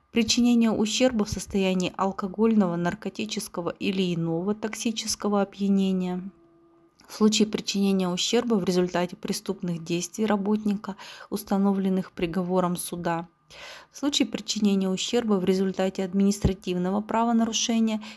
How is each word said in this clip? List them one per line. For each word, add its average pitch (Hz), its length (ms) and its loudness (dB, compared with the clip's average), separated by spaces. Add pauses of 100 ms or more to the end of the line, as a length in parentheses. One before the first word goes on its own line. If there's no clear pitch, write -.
(140)
причинения 233 580 4
ущерба 220 540 2
в - 40 -10
состоянии 185 680 0
алкогольного, 196 800 2
наркотического 180 920 -4
или 190 440 -2
иного 165 400 -2
токсического 214 840 -2
опьянения, 190 840 0 (840)
в - 40 -16
случае 214 360 4
причинения 196 580 0
ущерба 226 460 0
в 190 100 2
результате 180 540 0
преступных 180 680 -6
действий 175 420 -4
работника, 208 720 -2 (340)
установленных 196 840 0
приговором 180 640 0
суда, 175 500 -4 (640)
в - 60 -20
случае 277 300 0
причинения 196 600 0
ущерба 214 460 0
в 180 100 0
результате 190 580 0
административного 190 960 0
правонарушения, 226 1040 0 (140)